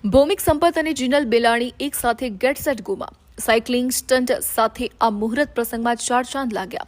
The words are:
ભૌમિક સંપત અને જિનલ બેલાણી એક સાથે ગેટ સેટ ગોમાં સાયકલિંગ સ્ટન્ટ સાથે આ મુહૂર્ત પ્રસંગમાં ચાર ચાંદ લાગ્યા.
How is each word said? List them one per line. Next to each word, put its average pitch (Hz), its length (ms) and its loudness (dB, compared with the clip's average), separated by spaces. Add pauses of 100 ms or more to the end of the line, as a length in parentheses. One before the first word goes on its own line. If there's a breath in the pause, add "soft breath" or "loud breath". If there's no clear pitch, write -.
ભૌમિક 277 360 4
સંપત 330 380 2
અને 311 140 0
જિનલ 262 320 2
બેલાણી 233 560 2
એક 285 140 -4
સાથે 240 360 -2
ગેટ 247 280 0
સેટ 247 240 -4
ગોમાં - 260 -8 (300)
સાયકલિંગ 247 520 0
સ્ટન્ટ 254 420 0
સાથે - 580 -2 (100)
આ 226 100 4
મુહૂર્ત 226 440 -2
પ્રસંગમાં 233 420 -2
ચાર 247 260 0
ચાંદ 254 300 -4
લાગ્યા. 190 360 -6